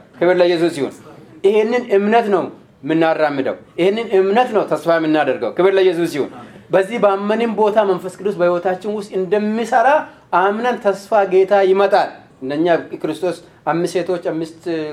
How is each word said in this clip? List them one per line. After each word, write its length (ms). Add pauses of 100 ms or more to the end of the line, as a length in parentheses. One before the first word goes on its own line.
(140)
ክብር 220
ለኢየሱስ 400
ይሁን። 180 (500)
ይሄንን 460
እምነት 380
ነው 140 (380)
የምናራምደው። 760 (200)
ይሄንን 380
እምነት 380
ነው 160
ተስፋ 260
የምናደርገው። 580
ክብር 200
ለኢየሱስ 400
ይሁን። 200 (380)
በዚህ 280
ባመንን 540
ቦታ 320
መንፈስ 300
ቅዱስ 220
በሕይወታችን 560
ውስጥ 220
እንደሚሰራ 720 (480)
አምነን 440
ተስፋ 300 (160)
ጌታ 360
ይመጣል። 460 (320)
እነኛ 260 (280)
ክርስቶስ 420 (300)
አምስት 260
ሴቶች፣ 340
አምስት፣ 400
እ፣ 120 (140)